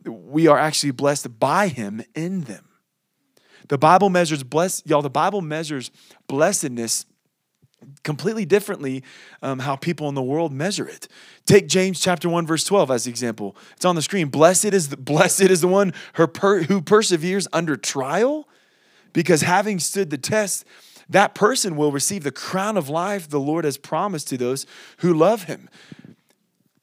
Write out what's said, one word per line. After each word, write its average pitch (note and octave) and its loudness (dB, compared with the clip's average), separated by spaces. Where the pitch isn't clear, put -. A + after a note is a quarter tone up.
we B2 0
are D3 6
actually D3 0
blessed C3+ -2
by E3+ 2
him A2 -8
in F3 -6
them. A2 -14
The C#3+ -2
Bible F3+ 6
measures E3 0
bless-, D3+ -2
y'all, D3+ 2
the D3 -4
Bible F3+ 0
measures D3+ -8
blessedness C3+ -2
completely F3 -4
differently, D3 -2
um, C3 -6
how C3+ -4
people D3+ -4
in C#3 -6
the C3+ -2
world D3 -2
measure D#3 -4
it. - -18
Take G3 6
James F#3 0
chapter F3 -2
one, E3+ 0
verse D#3 -2
twelve F#3 2
as A#2+ -2
the B2 -8
example. A2+ -8
It's - -2
on F3+ 2
the D#3 -2
screen. E3+ -2
"Blessed D#3+ 4
is F#3+ 0
the, C#3 -10
<laughs> C#3 -6
blessed F3+ 4
is F#3 6
the F3+ 4
one F#3+ 2
her E3 4
per-, G3 0
who F#3 0
perseveres F#3 2
under E3 0
trial, A3 -2
because E3 2
having F#3+ 0
stood F#3+ -4
the C#3+ -6
test, G#3 -4
that F#3+ 4
person G#3+ 0
will D3 2
receive C#3+ -4
the - -4
crown G3+ -4
of C#3 -2
life F3 -4
the D3 -2
Lord D#3 -2
has C#3 -4
promised E3+ -6
to C3 -4
those B2 -4
who F3+ 2
love F#3 4
him." - -14